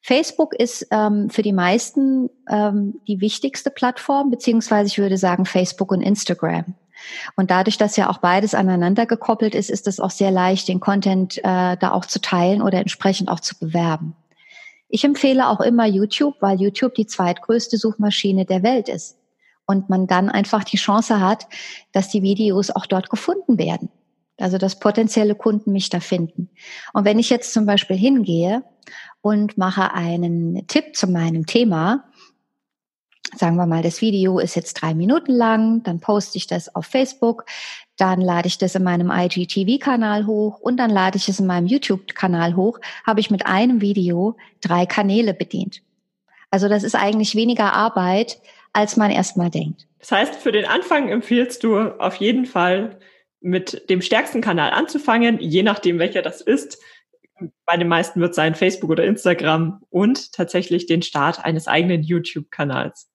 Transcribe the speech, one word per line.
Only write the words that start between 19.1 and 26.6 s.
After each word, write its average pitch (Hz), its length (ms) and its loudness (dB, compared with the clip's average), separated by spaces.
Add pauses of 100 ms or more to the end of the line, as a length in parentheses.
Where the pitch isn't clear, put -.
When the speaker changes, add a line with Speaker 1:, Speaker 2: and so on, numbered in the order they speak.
Speaker 1:
Und 196 240 0
man 185 160 2
dann 185 220 2
einfach 202 360 0
die - 120 -4
Chance 208 440 2
hat, 196 260 0 (460)
dass 190 160 0
die 202 140 0
Videos 196 480 2
auch - 160 -4
dort 185 240 -2
gefunden 339 480 0
werden. - 320 -4 (480)
Also, 185 200 -2
dass 190 200 -2
potenzielle 214 560 2
Kunden 214 380 -2
mich 190 180 -2
da 175 100 -2
finden. 170 500 -4 (440)